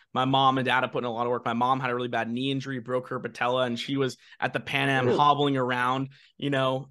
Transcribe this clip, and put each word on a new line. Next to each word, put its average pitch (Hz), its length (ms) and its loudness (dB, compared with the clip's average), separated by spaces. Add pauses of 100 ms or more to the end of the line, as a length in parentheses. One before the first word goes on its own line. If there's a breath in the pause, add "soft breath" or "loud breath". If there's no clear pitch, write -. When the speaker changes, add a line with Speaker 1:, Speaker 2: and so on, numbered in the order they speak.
(120 soft breath)
Speaker 1:
my 127 120 0
mom 135 340 4
and 127 80 0
dad 127 160 4
have 123 100 -2
put 143 60 -4
in 120 60 -4
a 120 80 -4
lot 117 140 -2
of 120 40 0
work. 120 140 -2
My 117 80 0
mom 123 280 2
had 127 100 -2
a 120 40 -2
really 123 140 -4
bad 113 220 -2
knee 127 200 -4
injury, 135 300 -6
broke 127 280 -4
her 127 120 -6
patella, 123 420 0
and 120 160 -2
she 139 180 -4
was 131 200 -2 (240 loud breath)
at 123 120 -2
the 123 80 -4
Pan 139 280 -2
Am 131 200 2
Speaker 2:
Ooh. - 80 2
Speaker 1:
hobbling 143 400 4
around, 127 520 -2 (280 soft breath)
you 143 140 -4
know, 131 400 0